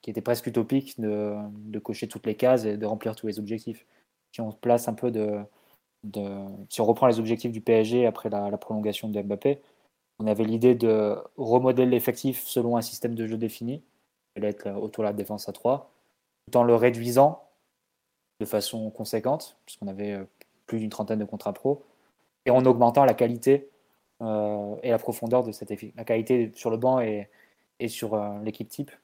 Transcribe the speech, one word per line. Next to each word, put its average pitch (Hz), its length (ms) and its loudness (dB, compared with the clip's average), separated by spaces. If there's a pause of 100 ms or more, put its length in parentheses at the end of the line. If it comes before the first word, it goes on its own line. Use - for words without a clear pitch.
qui - 80 -12
étaient 107 120 -6
presque 120 260 -2
utopiques 120 520 0
de, 104 360 -2 (160)
de 104 280 -12
cocher 104 280 -8
toutes - 180 -12
les 107 100 -2
cases 127 300 4
et 104 120 -2
de 107 80 -6
remplir 110 300 -4
tous - 120 -10
les 107 120 -6
objectifs. 110 460 -10 (460)
Si - 100 -10
on 110 100 -6
place 120 360 2
un 113 60 -4
peu 123 160 -4
de, 104 300 -2 (640)
de, 101 340 -8 (320)
si - 120 -4
on 107 40 4
reprend 117 220 6
les 113 120 4
objectifs 113 320 -2
du 110 100 -8
P 113 180 4
S 107 80 2
G 120 180 2
après 110 240 -2
la, 101 200 -4
la 104 80 -4
prolongation 107 520 -6
de 104 120 -4
Mbappé, 104 400 -2 (580)
on 110 80 -2
avait 107 160 2
l'idée 117 320 6
de 110 420 2 (200)
remodeler 127 500 4
l'effectif 123 560 0
selon 120 340 0
un 113 40 0
système 117 340 -6
de 113 100 -4
jeu 110 120 -6
défini, 117 420 -6
qui - 600 -20
allait 104 100 -2
être 104 200 -8
autour 107 340 -6
de 104 40 0
la 104 60 -2
défense 104 360 -8
à 98 40 -12
trois, - 380 -2 (540)
tout - 120 2
en 120 60 8
le 120 120 8
réduisant 120 680 4 (960)
de 107 60 -4
façon 110 440 -4
conséquente, 117 760 -4
puisqu'on - 220 -14
avait, 101 260 -6
euh, 98 120 -8 (400)
plus 113 140 -6
d'une 110 100 -4
trentaine 107 300 -4
de 104 60 -2
contrats 104 280 -8
pro, 139 300 -2 (640)
et 123 60 4
en 127 140 6
augmentant 120 400 6
la 123 80 6
qualité, 123 560 2 (520)
euh, 107 600 -4
et 123 60 -2
la 113 80 4
profondeur 120 460 0
de 113 80 -4
cet - 200 -12
effectif, 104 240 -12
la 113 80 -14
qualité 113 520 2
sur - 140 -4
le 110 80 0
banc 127 220 2
et, 104 300 -4 (500)
et 120 80 -6
sur, 110 280 -6
euh, 104 280 -4
l'équipe 107 240 -8
type - 240 -12 (120)